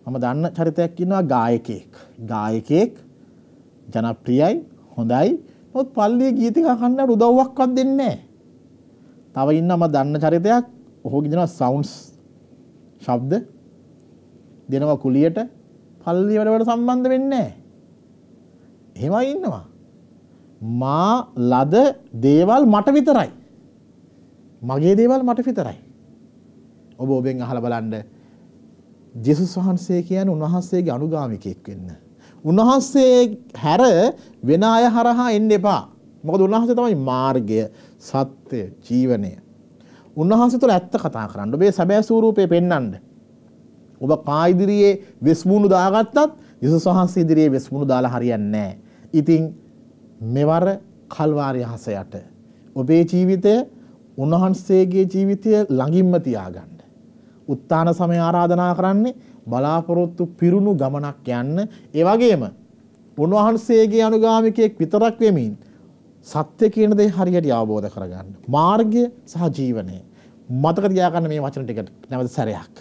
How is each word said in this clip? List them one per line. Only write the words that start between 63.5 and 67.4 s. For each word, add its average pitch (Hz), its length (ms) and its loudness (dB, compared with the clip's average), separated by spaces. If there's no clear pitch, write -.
අනුගාමිකයෙක් 220 720 2
විතරක් 214 420 0
වෙමින් 151 380 0
සත්‍ය 156 440 -2
කියන 214 220 2
දේ 208 160 4
හරියට 180 420 0